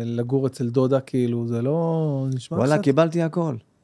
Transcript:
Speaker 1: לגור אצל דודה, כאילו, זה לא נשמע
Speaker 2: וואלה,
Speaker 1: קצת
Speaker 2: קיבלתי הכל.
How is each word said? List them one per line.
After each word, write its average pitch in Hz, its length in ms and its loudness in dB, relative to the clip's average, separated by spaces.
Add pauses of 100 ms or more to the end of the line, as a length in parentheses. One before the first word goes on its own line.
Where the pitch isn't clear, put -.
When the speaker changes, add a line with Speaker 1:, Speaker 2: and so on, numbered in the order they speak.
Speaker 1:
לגור 120 420 0
אצל 123 220 -4
דודה, 131 300 2
כאילו, 120 480 -2
זה 117 140 -2
לא 156 720 -2
נשמע 131 240 -6
Speaker 2:
וואלה, 214 180 4
Speaker 1:
קצת 208 80 0
Speaker 2:
קיבלתי 160 400 4
הכל. 165 320 -2 (280)